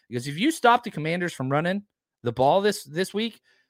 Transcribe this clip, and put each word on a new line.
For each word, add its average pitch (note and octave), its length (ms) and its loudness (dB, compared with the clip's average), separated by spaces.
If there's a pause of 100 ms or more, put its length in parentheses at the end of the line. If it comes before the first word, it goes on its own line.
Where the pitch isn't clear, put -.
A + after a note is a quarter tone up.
because A#2+ 200 -6
if C#3+ 100 -8
you C#4+ 140 2
stop A#3+ 320 4
the G#3 80 -10
Commanders E3 400 -4
from C3 180 -6
running F3 320 0 (400)
the A#2 100 -2
ball C#3+ 280 4
this, G3+ 240 0
this D#3 280 -6
week, A3 280 -6 (300)